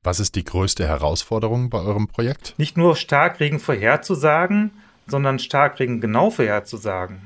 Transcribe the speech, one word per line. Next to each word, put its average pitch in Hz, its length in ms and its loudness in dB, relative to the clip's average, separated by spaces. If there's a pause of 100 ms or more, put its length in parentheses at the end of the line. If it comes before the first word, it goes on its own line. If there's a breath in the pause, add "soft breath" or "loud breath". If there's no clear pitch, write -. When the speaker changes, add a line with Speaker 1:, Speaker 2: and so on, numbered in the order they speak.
Speaker 1:
Was 90 160 -2
ist - 160 -2
die 92 100 -2
größte 90 440 0
Herausforderung 110 800 -2
bei 110 80 -4
eurem 104 300 -2
Projekt? - 500 -6
Speaker 2:
Nicht 151 180 -2
nur 170 200 4
Starkregen 151 640 0
vorherzusagen, 156 1120 2 (340 loud breath)
sondern 139 320 0
Starkregen 135 640 0
genau 120 300 2
vorherzusagen. 101 960 -2